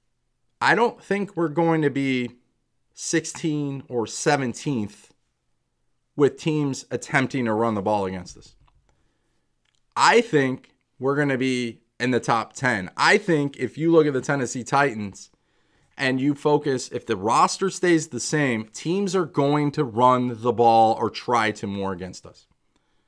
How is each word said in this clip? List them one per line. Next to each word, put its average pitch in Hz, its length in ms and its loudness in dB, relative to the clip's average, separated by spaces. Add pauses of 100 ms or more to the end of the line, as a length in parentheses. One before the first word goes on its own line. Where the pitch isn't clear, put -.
(600)
I 139 160 4
don't 226 260 0
think 196 360 -4
we're 170 100 0
going 165 360 2
to 147 60 4
be 131 480 -2 (560)
sixteen 151 920 -4
or 120 180 -2
seventeenth 127 1080 -4 (1000)
with 139 220 2
teams 151 540 -4
attempting 127 540 -2
to 110 80 0
run 113 200 0
the 104 80 -2
ball 104 240 0
against 92 320 -10
us. - 180 -20 (1400)
I 175 260 6
think 135 540 0 (240)
we're 135 160 -2
gonna 143 220 0
be 123 440 -2 (180)
in 123 120 0
the 120 80 2
top 113 320 -2
ten. 107 460 -2
I 170 200 4
think 147 400 0
if 123 200 -6
you 165 140 0
look 156 160 6
at 143 60 -2
the 127 80 -2
Tennessee 131 420 -4
Titans 110 680 -2 (680)
and 131 220 -2
you 143 160 0
focus, 147 560 0
if 123 140 -8
the 113 100 -2
roster 143 540 0
stays 170 400 0
the 123 100 -8
same, 127 460 -2
teams 185 500 -4
are 180 100 0
going 147 460 0
to 151 140 -2
run 123 560 2
the 120 120 2
ball 113 460 6
or 113 100 0
try 110 420 0
to 104 160 -8
more 98 260 -6
against 90 320 -14
us. - 220 -20 (600)